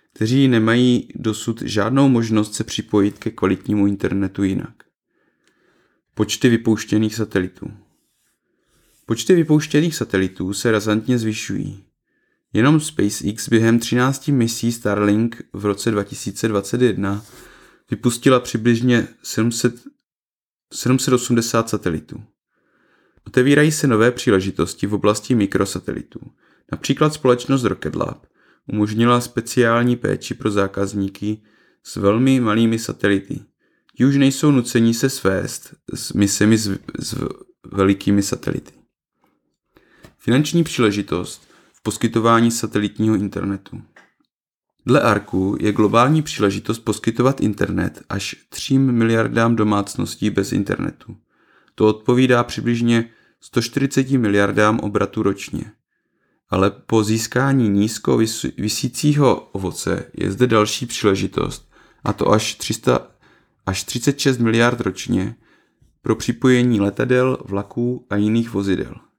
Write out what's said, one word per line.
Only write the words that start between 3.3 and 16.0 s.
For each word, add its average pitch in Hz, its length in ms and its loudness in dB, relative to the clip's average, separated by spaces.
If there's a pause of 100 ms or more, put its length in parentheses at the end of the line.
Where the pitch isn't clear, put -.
kvalitnímu 101 560 0
internetu 98 560 -2
jinak. 95 320 -4 (1400)
Počty - 340 0
vypouštěných 110 640 2
satelitů. 98 560 -4 (1400)
Počty 113 280 2
vypouštěných 156 600 2
satelitů 95 580 -4
se 113 200 0
razantně 110 460 0
zvyšují. 101 680 -6 (680)
Jenom 143 280 4
SpaceX 107 680 -4
během 113 300 4
třinácti 127 540 0
misí 117 400 0
Starlink 104 680 0 (100)
v 101 140 -6
roce 101 240 -2
dva 104 140 -2